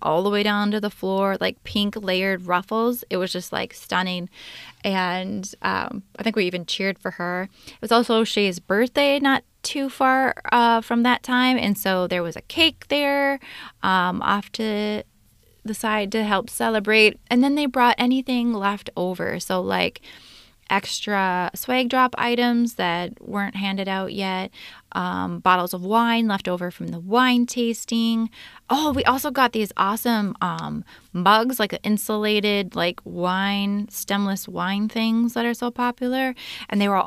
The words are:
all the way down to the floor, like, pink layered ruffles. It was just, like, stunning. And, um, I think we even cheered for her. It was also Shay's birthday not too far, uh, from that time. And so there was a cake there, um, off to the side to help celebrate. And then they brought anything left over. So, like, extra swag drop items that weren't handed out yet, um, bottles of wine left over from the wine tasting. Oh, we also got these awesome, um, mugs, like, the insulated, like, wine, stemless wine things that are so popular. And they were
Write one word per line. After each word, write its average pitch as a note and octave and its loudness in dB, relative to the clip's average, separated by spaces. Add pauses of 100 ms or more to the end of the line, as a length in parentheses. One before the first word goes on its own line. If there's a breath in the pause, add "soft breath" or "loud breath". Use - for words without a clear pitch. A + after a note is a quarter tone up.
all D#3+ 2
the G3+ 2
way G#3 2
down G#3 2
to G#3+ 0
the G#3 -2
floor, F#3+ -2
like, - -4
pink G#3 -2
layered F#3+ -2
ruffles. A3 0
It F#3+ -2
was F#3 -2
just, - -8
like, - -4
stunning. F3+ -4 (540 loud breath)
And, F#3+ -2 (120)
um, F#3+ -4 (160)
I G#3 -8
think G#3+ 0
we G3+ 2
even F3+ -4
cheered F#3+ -4
for F#3 -6
her. F3+ -4 (160)
It - -18
was A3+ 0
also A3+ 4
Shay's G3 0
birthday C#4 2
not C4+ 2 (200)
too C#4 -4
far, C4 2 (160)
uh, A#3 4
from A#3 0
that B3 2
time. B3+ 2
And G3+ 0
so F#3 0
there F3+ -2
was E3+ -6
a - -12
cake - 0
there, C#4 2 (420 loud breath)
um, F#3 2
off G3+ -2
to G#3+ -4 (600)
the G#3+ -6
side G#3+ -2
to A3 0
help G3+ 0
celebrate. G#3+ 4 (140)
And B3 6
then C#4 4
they D4 0
brought B3 4
anything B3 0
left G3+ -2
over. F3+ -2
So, F#3 -2
like, F#3 -2 (640 loud breath)
extra F#3+ -2
swag B3+ -2
drop B3+ 2
items A#3+ 2
that F3 -2
weren't G3+ -6
handed G3 -4
out F#3+ -4
yet, F#3+ -4 (440 loud breath)
um, F3+ -4
bottles F3+ 2
of F3+ -8
wine A3+ 2
left G3 -2
over F3+ -4
from E3+ -8
the E3+ -6
wine A#3+ 4
tasting. A3+ -2 (360 loud breath)
Oh, D4 2
we B3+ 0
also C4 2
got B3 2
these G#3+ -2
awesome, G#3 0
um, D#3+ -4 (300 loud breath)
mugs, A3 4
like, G#3 2
the - -8
insulated, G#3 0
like, F3 -2
wine, G3+ -2
stemless G3+ -4
wine F#3+ -2
things A3+ 0
that A#3 -2
are A#3 0
so A#3+ -4
popular. B3+ -2 (340 loud breath)
And G3+ 0
they G3+ 4
were G3 2